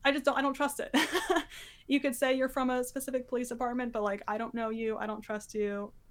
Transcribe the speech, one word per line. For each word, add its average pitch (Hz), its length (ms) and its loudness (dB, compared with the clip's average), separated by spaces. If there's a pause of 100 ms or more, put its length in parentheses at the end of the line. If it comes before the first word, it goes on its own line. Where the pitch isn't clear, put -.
I 277 80 6
just 277 140 -2
don't, 269 120 4
I 269 40 4
don't 269 120 2
trust 277 260 0
it. - 160 -4
<laughs> 330 480 2 (440)
You 277 120 4
could 277 160 0
say 262 200 2
you're 262 140 2
from 262 200 0
a 254 140 2
specific 254 440 -4
police 247 220 -2
department, 240 420 -2
but, 220 120 0
like, 202 240 0
I 214 100 0
don't 233 160 -4
know 226 160 0
you. 220 300 0
I 214 80 -2
don't 214 140 -6
trust 214 340 -8
you. 208 360 -2 (200)